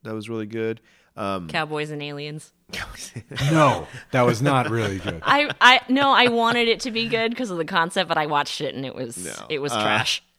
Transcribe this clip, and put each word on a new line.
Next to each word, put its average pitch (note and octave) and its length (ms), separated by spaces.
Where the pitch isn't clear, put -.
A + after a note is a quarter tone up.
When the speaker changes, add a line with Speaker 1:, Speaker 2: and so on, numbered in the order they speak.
Speaker 1:
that A#2 80
was A2 160
really A2 160
good. A2+ 380
Um, G2 320
Speaker 2:
Cowboys D3+ 420
and D3 120
Aliens. D3 500
Speaker 1:
<laughs> - 120
Speaker 3:
No, C3+ 360
that C3 120
was A#2+ 200
not C3+ 260
really G#2+ 300
good. F2 260
Speaker 2:
I, C#4 260
I, B3 260
no, C#4 220
I B3 180
wanted A#3 400
it A3 120
to C4 100
be A3+ 180
good A3+ 260
'cause A#3 160
of F3+ 60
the E3 80
concept, F3 440
but E3 100
I D3+ 80
watched D3 340
it C#3+ 140
and C3+ 100
it C3 100
was, A#2+ 300
Speaker 1:
No. G#1 240
Speaker 2:
it D3+ 120
was C#3 120
Speaker 1:
Uh, A2 100
Speaker 2:
trash. G#2+ 400